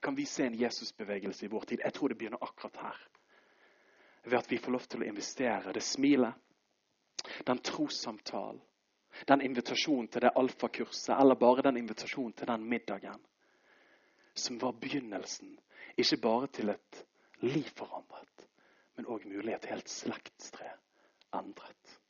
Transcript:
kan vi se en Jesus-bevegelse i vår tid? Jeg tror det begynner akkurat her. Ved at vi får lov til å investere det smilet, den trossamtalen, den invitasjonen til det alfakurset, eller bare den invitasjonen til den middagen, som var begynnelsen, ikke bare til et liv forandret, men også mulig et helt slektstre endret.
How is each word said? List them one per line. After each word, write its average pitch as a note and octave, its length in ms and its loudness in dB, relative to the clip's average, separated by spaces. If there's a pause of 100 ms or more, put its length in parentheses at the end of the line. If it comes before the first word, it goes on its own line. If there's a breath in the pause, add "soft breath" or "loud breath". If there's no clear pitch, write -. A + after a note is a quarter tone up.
kan C#3 160 -2
vi D3 80 -2
se C3 220 0
en A2+ 100 -4
Jesus-bevegelse G#2 880 -4
i G2+ 80 -6
vår G#2 160 -4
tid? A#2+ 140 -4
Jeg C3+ 100 -2
tror C#3 160 0
det A2+ 80 -4
begynner A2 240 -6
akkurat - 400 -10
her. A2 160 -10 (1300 soft breath)
Ved A#2+ 160 2
at - 100 -6
vi B2 80 0
får B2+ 160 -2
lov - 160 -6
til A#2 140 -4
å G#2+ 80 -4
investere A2+ 640 -2
det G#2+ 100 -2
smilet, C3+ 480 4 (1120 loud breath)
den B2 160 0
trossamtalen, G#2+ 960 -4 (720 loud breath)
den C#3 160 6
invitasjonen B2+ 640 0
til A#2+ 160 4
det - 80 8
alfakurset, - 800 0
eller C3 240 10
bare B2 240 8
den C3 160 4
invitasjonen A#2 560 -4
til - 160 -6
den A2 240 -2
middagen, G2 480 -6 (1120 soft breath)
som B2 240 -6
var B2+ 200 0
begynnelsen, A#2+ 800 -6 (400 loud breath)
ikke B2+ 240 6
bare A#2 320 4
til G#2+ 160 0
et - 300 -6 (420 soft breath)
liv C3+ 240 2 (100)
forandret, - 720 -14 (500 soft breath)
men A2+ 140 -8
også A2 180 -8
mulig G2+ 260 -4
et - 180 -8
helt - 180 -8
slektstre - 800 -10 (640 soft breath)
endret. - 640 -10 (140)